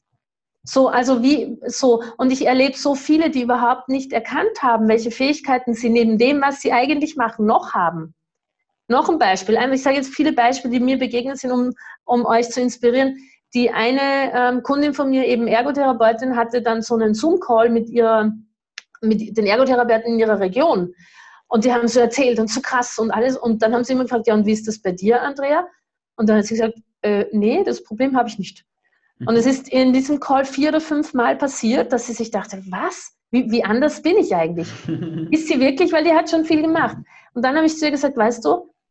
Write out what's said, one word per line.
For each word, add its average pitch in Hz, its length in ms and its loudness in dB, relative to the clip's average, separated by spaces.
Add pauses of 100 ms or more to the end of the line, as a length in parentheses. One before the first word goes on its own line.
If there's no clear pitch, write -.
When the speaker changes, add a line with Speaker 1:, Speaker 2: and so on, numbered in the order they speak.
(640)
Speaker 1:
So, 262 260 2
also 247 340 2
wie, 277 420 0
so, 233 380 2 (160)
und 262 120 2
ich - 140 -2
erlebe 262 320 2
so 285 160 -2
viele, 311 380 0
die 262 100 -2
überhaupt 240 480 0
nicht 262 240 -4
erkannt 254 480 -4
haben, 226 260 2
welche 226 220 2
Fähigkeiten 254 640 -2
sie 233 160 -2
neben 226 300 4
dem, 277 200 4
was 277 220 -2
sie 269 100 -2
eigentlich 285 440 0
machen, 220 320 -2
noch - 260 0
haben. 165 400 -2 (760)
Noch 285 220 2
ein 330 80 2
Beispiel. 214 400 2
Einmal, 262 200 0
ich 262 40 -2
sage 277 140 2
jetzt 269 180 -4
viele 302 200 0
Beispiele, 247 380 0
die 247 80 0
mir 254 200 0
begegnet 254 400 -4
sind, 254 120 -6
um, 247 200 -2 (340)
um 240 220 0
euch 233 220 2
zu 247 120 -4
inspirieren. 247 560 0 (380)
Die 240 160 2
eine, 269 640 0
ähm, 247 260 0
Kundin 285 320 0
von 277 160 -2
mir, 262 160 2
eben 233 220 0
Ergotherapeutin, 247 920 2
hatte 233 240 -2
dann 226 220 -2
so 240 100 -4
einen 220 220 2
Zoom-Call 247 560 2
mit 233 180 -2
ihrer, 226 420 2 (680)
mit 220 340 -2
den 214 120 0
Ergotherapeuten 233 640 2
in 226 60 0
ihrer 214 200 2
Region. 196 540 0 (540)
Und 233 180 0
die 247 80 2
haben 240 140 0
so 226 120 2
erzählt 240 400 2
und 220 120 -2
so 262 100 -4
krass - 380 -4
und 226 100 0
alles. 247 260 0
Und 226 280 -2
dann 220 100 2
haben 247 100 0
sie 262 100 -2
immer 254 100 0
gefragt, 240 240 -2
ja, 214 80 2
und 214 100 2
wie 220 80 2
ist 214 140 -4
das 214 120 -8
bei 185 120 -4
dir, 202 320 0
Andrea? 285 420 -2 (520)
Und 220 120 2
dann 214 80 4
hat 202 80 2
sie 226 80 -6
gesagt, 226 240 -2 (240)
äh, 208 300 0
nee, 226 320 0
das - 200 -4
Problem 262 320 -4
habe 233 140 0
ich - 80 -14
nicht. - 260 -12 (560)
Speaker 2:
Mhm. 220 80 -8
Speaker 1:
Und 226 80 2
es 226 100 4
ist 269 240 0
in 254 240 2
diesem 269 260 0
Call 269 260 0
vier 277 240 -2
oder 311 120 0
fünf 302 320 -4
Mal 240 240 0
passiert, 269 560 -2
dass 247 140 -4
sie 240 60 -8
sich 226 180 -8
dachte, 190 380 -8
was? 262 440 -8 (180)
Wie, 240 200 0
wie 233 140 0
anders 262 360 0
bin 339 160 2
ich 339 180 2
eigentlich? 165 340 -2 (180)
Speaker 2:
<laughs> 160 440 -6
Speaker 1:
Ist 311 160 0
sie 302 120 0
wirklich? 285 340 2
Weil 311 100 2
die 330 100 4
hat 320 160 2
schon 330 160 0
viel 320 160 2
gemacht. 320 360 0 (360)
Und 233 120 -4
dann 262 100 2
habe 320 100 2
ich 311 120 0
zu 311 80 -2
ihr 294 60 2
gesagt, 277 260 -2
weißt 226 280 0
du, - 280 -2 (180)